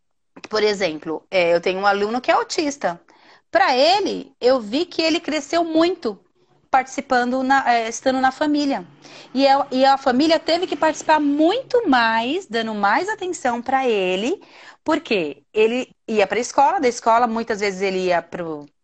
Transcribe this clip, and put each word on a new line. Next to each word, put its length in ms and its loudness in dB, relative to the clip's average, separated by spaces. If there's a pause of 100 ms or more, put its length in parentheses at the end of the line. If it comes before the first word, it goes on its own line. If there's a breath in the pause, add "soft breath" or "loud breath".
(500)
por 140 -2
exemplo, 640 -2
é, 240 2
eu 80 2
tenho 180 -2
um 60 -2
aluno 360 0
que 100 0
é 20 4
autista. 640 -4 (520 soft breath)
Pra 240 2
ele, 640 0
eu 200 2
vi 260 -4
que 160 -6
ele 180 0
cresceu 440 -2
muito 540 0 (520)
participando, 760 0
na, 300 2
é, 160 0
estando 320 -2
na 100 2
família. 540 -2 (480 loud breath)
E 120 2
é, 60 6 (200)
e 120 2
a 140 6
família 420 2
teve 280 -2
que 80 -6
participar 440 2
muito 680 0
mais, 600 0
dando 260 -4
mais 360 0
atenção 520 -4
pra 260 -2
ele, 540 -2 (420 loud breath)
porque 600 -2 (100)
ele 360 0 (180)
ia 180 2
pra 140 -2
escola, 400 0
da 80 0
escola 400 0
muitas 320 -4
vezes 220 -4
ele 240 -2
ia 160 0
pro, 440 -10 (180)